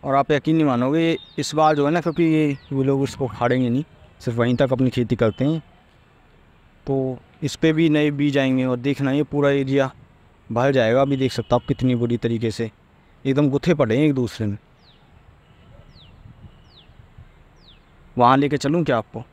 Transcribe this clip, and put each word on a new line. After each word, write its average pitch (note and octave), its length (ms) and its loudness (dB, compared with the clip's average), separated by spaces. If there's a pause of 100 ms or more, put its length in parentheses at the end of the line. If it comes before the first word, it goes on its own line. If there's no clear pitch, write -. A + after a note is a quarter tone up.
और C#3 120 -2
आप C#3 160 2
यकीन D3+ 240 0
नहीं D#3 100 2
मानोगे, C3 360 0
ये E3 160 0 (220)
इस D3 160 -6
बार D#3 200 4
जो C#3+ 100 0
है D3 60 0
ना, E3+ 100 0
क्योंकि E3+ 240 -2
ये, D#3 320 0 (160)
वो C3+ 100 -2
लोग C#3 180 0
उसको C3+ 240 -4
उखाड़ेंगे B2 440 -2
नहीं, C3 140 -2 (380)
सिर्फ A#2 160 -6
वहीं A#2+ 180 2
तक C3 180 0
अपनी B2+ 160 0
खेती A#2 260 -2
करते A#2 300 0
हैं, D#3 160 -2 (1300)
तो C3 300 -4 (260)
इस C#3+ 120 -4
पे D#3+ 180 2
भी D#3+ 160 4
नए D3+ 220 2
बीज C#3+ 260 0
आएंगे। C3 280 2
और B2+ 140 -2
देखना C3+ 320 -2
ये D3 140 0
पूरा C#3+ 260 0
एरिया C3+ 380 0 (600)
भर B2 220 0
जाएगा। B2 300 2
अभी C#3 160 0
देख C3 140 0
सकते - 180 -8
हो B2 60 2
आप B2 120 -2
कितनी B2+ 280 0
बुरी A#2 240 -2
तरीके A#2 320 -2
से A2 180 -6 (560)
एकदम C3+ 240 2
गुत्थे C#3+ 260 0
पड़े A#2+ 220 0
हैं D3+ 80 2
एक D3 80 2
दूसरे A#2 340 -4
में। G2+ 100 -4 (3500)
वहाँ B2 200 6
लेके C#3+ 200 0
चलूँ D#3 260 -2
क्या C3+ 140 0
आपको? A2+ 360 -10